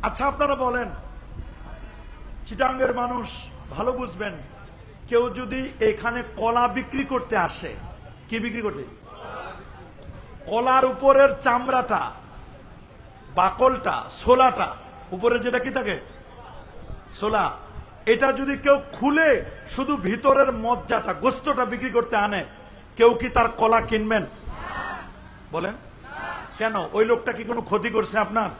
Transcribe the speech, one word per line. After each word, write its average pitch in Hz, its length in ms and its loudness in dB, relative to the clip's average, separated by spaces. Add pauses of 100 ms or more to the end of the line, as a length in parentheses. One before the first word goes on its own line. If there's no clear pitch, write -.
আচ্ছা, - 240 -2
আপনারা 277 280 0
বলেন, 247 320 -2 (1600)
চিটাঙ্গের 254 480 0
মানুষ 240 340 -2 (440)
ভালো 220 220 -2
বুঝবেন, 208 400 -6 (760)
কেউ 240 160 4 (120)
যদি 254 260 -6 (200)
এখানে 220 380 0 (180)
কলা 233 300 2
বিক্রি 262 380 -2
করতে 247 320 -2
আসে, 165 340 -2 (580)
কি 226 100 -4
বিক্রি 233 220 -4
করতে? 185 220 -6 (1600)
কলার 254 380 4
উপরের 269 460 8 (100)
চামড়াটা, 247 600 2 (1300)
বাকলটা, 190 600 2 (240)
ছোলাটা, 254 500 4 (420)
উপরে 226 280 2
যেটা 240 200 0
কি 247 120 -6
থাকে? 208 240 -2 (1200)
ছোলা। 208 260 2 (600)
এটা 226 260 6
যদি 269 260 0
কেউ 277 200 6 (160)
খুলে 294 360 4 (460)
শুধু 269 220 -2
ভিতরের 240 540 4
মজ্জাটা, 226 640 -2
গোস্তটা 262 520 0
বিক্রি 233 260 -4
করতে 233 240 0
আনে, 208 260 0 (540)
কেউ 233 180 10
কি 247 160 -2
তার 233 180 4 (100)
কলা 226 240 6
কিনবেন? 214 420 0 (1300)
বলেন, 175 240 -4 (840)
কেন? 220 180 -2 (180)
ওই 208 120 6
লোকটা 233 280 2
কি 220 100 -8
কোনো 233 180 -4
ক্ষতি 208 280 0
করছে 220 300 0
আপনার? 208 300 0 (100)